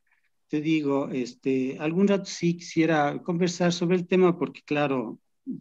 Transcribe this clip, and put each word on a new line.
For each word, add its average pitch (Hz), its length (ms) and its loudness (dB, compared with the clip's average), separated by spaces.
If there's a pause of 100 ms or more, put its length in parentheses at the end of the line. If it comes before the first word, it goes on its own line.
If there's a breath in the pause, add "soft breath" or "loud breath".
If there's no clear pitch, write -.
(480)
te 151 140 -4
digo, 147 500 0
este, 131 680 -2
algún 165 280 2
rato 196 180 2
sí 170 320 -2
quisiera 156 640 0
conversar 175 500 0
sobre 175 240 2
el 175 100 -4
tema 180 300 4
porque, - 260 -6
claro, 135 560 -2 (420)